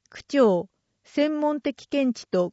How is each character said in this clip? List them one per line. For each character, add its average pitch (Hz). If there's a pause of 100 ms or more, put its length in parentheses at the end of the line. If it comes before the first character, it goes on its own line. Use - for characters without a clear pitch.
区 -
長、 202 (380)
専 302
門 302
的 -
見 269
地 -
と 185